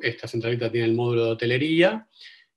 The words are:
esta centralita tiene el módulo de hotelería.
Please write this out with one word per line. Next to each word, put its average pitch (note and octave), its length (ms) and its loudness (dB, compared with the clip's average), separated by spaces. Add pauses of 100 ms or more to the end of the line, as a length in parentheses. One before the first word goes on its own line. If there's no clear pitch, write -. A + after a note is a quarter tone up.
esta A#2 240 -4
centralita A#2 460 -4
tiene A#2 140 0
el A2+ 80 4
módulo A#2 320 2
de A2+ 40 0
hotelería. D#3 760 0 (480)